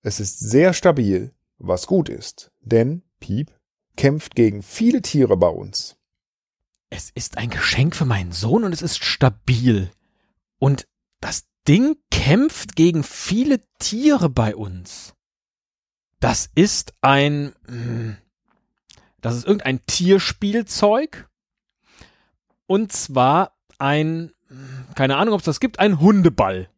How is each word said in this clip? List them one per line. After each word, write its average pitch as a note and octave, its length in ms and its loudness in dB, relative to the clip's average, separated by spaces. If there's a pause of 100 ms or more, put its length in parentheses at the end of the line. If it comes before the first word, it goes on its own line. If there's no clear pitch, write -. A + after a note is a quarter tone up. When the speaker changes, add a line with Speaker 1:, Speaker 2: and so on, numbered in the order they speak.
Speaker 1:
Es - 200 -8
ist G2 180 -8
sehr C#3 340 4
stabil, A#2 600 0 (240)
was F2+ 280 -4
gut F3+ 220 0
ist, - 440 -16 (100)
denn A#2+ 420 0 (160)
Piep A2+ 320 -6 (460)
kämpft C#3+ 380 0
gegen G#2 280 2
viele A#3 380 0
Tiere A#2+ 340 2
bei F2+ 140 2
uns. - 480 -10 (920)
Speaker 2:
Es - 200 -14
ist - 280 -12
ein A#2 120 -6
Geschenk - 480 -2
für D#3 80 -2
meinen G2+ 260 -2
Sohn A2+ 320 0
und G3 80 -4
es D#3+ 100 -8
ist - 220 -6
stabil. A#2+ 880 0 (680)
Und C3+ 300 0 (320)
das - 240 -10 (240)
Ding B3 300 4 (140)
kämpft G#3+ 680 0
gegen E3 260 4
viele B3+ 560 -2 (200)
Tiere A#3 500 2
bei A2+ 260 0
uns. F#2 600 -14 (1040)
Das - 340 -2
ist - 460 0
ein, C#3+ 520 2 (140)
hm, A#2 480 -8 (1040)
das A#2 160 -4
ist A#2+ 100 -10
irgendein C3 400 -2
Tierspielzeug. G#3 1400 0 (1400)
Und G3 260 -2
zwar C#3 640 0 (220)
ein, D#3 520 -2 (160)
hm, C3 380 -18 (100)
keine C3+ 220 2
Ahnung, G#3+ 160 2
ob's G3 100 -2
das D#3 160 -2
gibt, - 200 -2
ein F#3+ 200 4
Hundeball. A#2 800 4